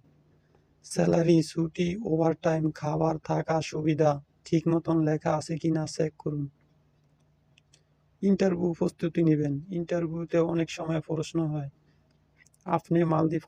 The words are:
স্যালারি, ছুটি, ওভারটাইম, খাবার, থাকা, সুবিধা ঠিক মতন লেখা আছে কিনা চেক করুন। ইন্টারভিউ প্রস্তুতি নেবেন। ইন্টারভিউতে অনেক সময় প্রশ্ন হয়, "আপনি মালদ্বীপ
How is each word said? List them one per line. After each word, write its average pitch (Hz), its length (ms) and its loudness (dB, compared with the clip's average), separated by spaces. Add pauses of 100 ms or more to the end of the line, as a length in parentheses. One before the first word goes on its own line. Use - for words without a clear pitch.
(840)
স্যালারি, 170 600 4
ছুটি, 165 640 -4
ওভারটাইম, 160 640 0
খাবার, 156 480 -2
থাকা, 160 420 -2
সুবিধা 156 640 0 (220)
ঠিক 165 240 0
মতন 165 340 2
লেখা 156 340 0
আছে 151 220 -6
কিনা 160 280 0
চেক 156 320 -4
করুন। 147 300 -6 (1700)
ইন্টারভিউ 185 500 2
প্রস্তুতি 170 500 -2
নেবেন। 147 380 2 (100)
ইন্টারভিউতে 170 680 -4
অনেক 165 320 0
সময় 160 300 -4
প্রশ্ন 160 460 -4
হয়, 147 240 -6 (960)
"আপনি 170 400 0
মালদ্বীপ 160 440 0